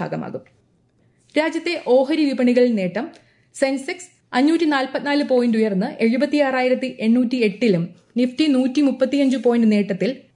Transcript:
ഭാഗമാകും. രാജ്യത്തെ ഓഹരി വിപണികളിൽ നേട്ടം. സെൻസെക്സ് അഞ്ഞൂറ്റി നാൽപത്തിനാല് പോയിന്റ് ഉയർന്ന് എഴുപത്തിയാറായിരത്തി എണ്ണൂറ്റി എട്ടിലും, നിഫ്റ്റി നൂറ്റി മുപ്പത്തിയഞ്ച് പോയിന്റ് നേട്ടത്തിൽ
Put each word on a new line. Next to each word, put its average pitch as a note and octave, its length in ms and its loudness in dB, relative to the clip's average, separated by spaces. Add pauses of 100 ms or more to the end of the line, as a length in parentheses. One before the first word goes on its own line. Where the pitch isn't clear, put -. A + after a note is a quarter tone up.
ഭാഗമാകും. D#3+ 400 -8 (960)
രാജ്യത്തെ D#4+ 480 -4
ഓഹരി C4+ 380 2
വിപണികളിൽ B3 500 2
നേട്ടം. G3 340 -4 (460)
സെൻസെക്സ് C#4 540 -4 (240)
അഞ്ഞൂറ്റി D#4+ 320 2
നാൽപത്തിനാല് C#4+ 600 -2
പോയിന്റ് A#3+ 340 2
ഉയർന്ന് A3 440 -2
എഴുപത്തിയാറായിരത്തി B3+ 960 0
എണ്ണൂറ്റി A#3+ 360 2
എട്ടിലും, G3 520 0 (280)
നിഫ്റ്റി B3+ 300 0
നൂറ്റി C4 340 2
മുപ്പത്തിയഞ്ച് C4+ 560 0
പോയിന്റ് A#3 360 2
നേട്ടത്തിൽ G3+ 440 -2 (200)